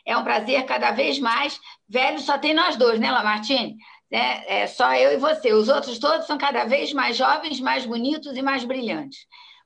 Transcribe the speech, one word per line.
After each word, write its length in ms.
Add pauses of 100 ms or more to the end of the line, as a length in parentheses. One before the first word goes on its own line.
É 100
um 80
prazer 420
cada 260
vez 260
mais. 420 (300)
Velho 300
só 180
tem 160
nós 220
dois, 240
né, 120
Lamartine? 640 (360)
É, 500
é 60
só 260
eu 200
e 40
você. 360
Os 160
outros 280
todos 300
são 100
cada 280
vez 280
mais 240
jovens, 420
mais 240
bonitos 540
e 60
mais 200
brilhantes. 640 (400)